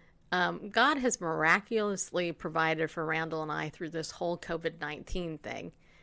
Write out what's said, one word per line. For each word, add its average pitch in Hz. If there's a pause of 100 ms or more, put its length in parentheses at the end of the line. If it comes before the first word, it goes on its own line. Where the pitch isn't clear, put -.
(320)
Um, 175
God 269
has 247
miraculously 180
provided 160
for 165
Randall 160
and 156
I 156
through 160
this 160
whole 175
covid 165
nineteen 156
thing. 165 (320)